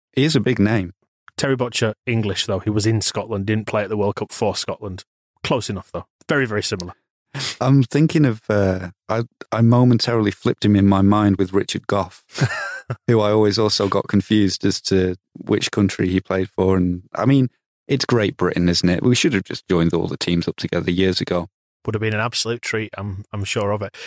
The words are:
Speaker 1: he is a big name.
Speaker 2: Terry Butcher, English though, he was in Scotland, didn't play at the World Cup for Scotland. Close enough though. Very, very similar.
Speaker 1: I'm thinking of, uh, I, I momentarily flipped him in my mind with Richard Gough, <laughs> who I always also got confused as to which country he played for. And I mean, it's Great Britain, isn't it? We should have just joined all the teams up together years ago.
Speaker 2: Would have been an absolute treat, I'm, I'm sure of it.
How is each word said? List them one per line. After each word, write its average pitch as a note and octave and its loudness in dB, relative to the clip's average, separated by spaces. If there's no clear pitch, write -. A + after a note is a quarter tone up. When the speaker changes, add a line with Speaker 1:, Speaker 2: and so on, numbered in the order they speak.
Speaker 1:
he C3 0
is D#3 2
a B2+ 2
big A#2+ 0
name. G2+ 0
Speaker 2:
Terry C3+ 0
Butcher, A#2 -2
English A2 -2
though, G2 -2
he - -4
was G#2 0
in A2 2
Scotland, G2+ -4
didn't G#2+ 0
play G#2+ -2
at F#2+ -6
the G#2+ -4
World G2+ 0
Cup - -8
for G2+ -2
Scotland. F#2+ -8
Close C3 -2
enough G2 -10
though. - -10
Very, C#3+ 0
very G#2+ -2
similar. F2+ -6
Speaker 1:
I'm C3+ 6
thinking D3+ 2
of, A2 0
uh, F#2+ 0
I, A2+ -2
I A2 0
momentarily A#2+ 4
flipped - -2
him G#2 4
in G2 6
my G2 4
mind G2+ 4
with F#2+ -2
Richard G2 -2
Gough, F#2+ -4
<laughs> - -10
who A2+ 4
I G#2 2
always G#2+ 4
also G#2 0
got F#2+ -2
confused G2+ 2
as G2+ 0
to F#2 0
which - -2
country G2 0
he F#2+ 2
played F#2+ -2
for. F#2+ 2
And F2+ 0
I - -2
mean, C3+ 4
it's C#3 -2
Great G#2+ 0
Britain, F2 0
isn't F2 0
it? F2 0
We B2 4
should C#3+ 2
have G2 -2
just - -12
joined E2+ 2
all F2 -2
the - -8
teams F2 -2
up - -6
together F2 -4
years F#2 0
ago. F2+ -4
Speaker 2:
Would A2 -4
have G#2 -8
been A2 -4
an G#2 -4
absolute A#2 -6
treat, A2 -6
I'm, G2 -8
I'm G#2 -6
sure G2+ -2
of G#2 -4
it. - -10